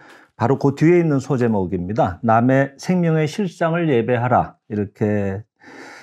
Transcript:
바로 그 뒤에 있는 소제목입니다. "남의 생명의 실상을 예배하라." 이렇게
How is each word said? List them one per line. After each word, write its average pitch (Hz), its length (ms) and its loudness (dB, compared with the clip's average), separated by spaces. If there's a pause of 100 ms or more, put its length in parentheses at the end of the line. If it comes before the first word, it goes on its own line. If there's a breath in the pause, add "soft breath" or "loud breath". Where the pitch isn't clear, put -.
(340 loud breath)
바로 131 240 0
그 139 160 0
뒤에 165 240 4
있는 156 220 2
소제목입니다. 107 1040 -2
"남의 127 520 2
생명의 165 520 0
실상을 170 600 -2
예배하라." 117 680 0 (120)
이렇게 104 760 -4 (580 loud breath)